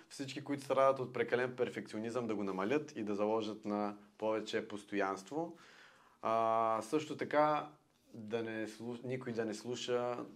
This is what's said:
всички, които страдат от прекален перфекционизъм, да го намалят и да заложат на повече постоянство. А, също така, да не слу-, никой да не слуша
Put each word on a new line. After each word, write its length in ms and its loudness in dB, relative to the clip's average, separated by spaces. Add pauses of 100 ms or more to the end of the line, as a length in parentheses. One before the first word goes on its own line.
всички, 340 -8
които 200 -4
страдат 360 6
от 140 -4
прекален 420 2
перфекционизъм, 720 -2
да 80 0
го 80 0
намалят 520 0
и 80 -4
да 120 -2
заложат 500 0
на 300 0 (220)
повече 500 0
постоянство. 880 -2 (640)
А, 600 4
също 360 -2
така, 500 4 (460)
да 300 -4
не 240 -4
слу-, 380 -10
никой 280 -4
да 120 0
не 80 -2
слуша 640 -2 (180)